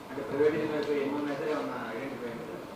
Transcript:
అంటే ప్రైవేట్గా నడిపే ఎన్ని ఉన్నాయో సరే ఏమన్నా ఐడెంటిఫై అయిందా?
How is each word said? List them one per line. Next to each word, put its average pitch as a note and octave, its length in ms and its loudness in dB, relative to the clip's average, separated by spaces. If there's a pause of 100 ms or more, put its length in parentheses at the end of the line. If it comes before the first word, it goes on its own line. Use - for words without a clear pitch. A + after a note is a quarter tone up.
(100)
అంటే C3+ 180 -4
ప్రైవేట్గా D3+ 460 6
నడిపే D3 280 2
ఎన్ని C#3 160 0
ఉన్నాయో C#3+ 220 0
సరే D3+ 140 0
ఏమన్నా C3+ 240 -2 (160)
ఐడెంటిఫై C3 360 -6
అయిందా? - 260 -6 (200)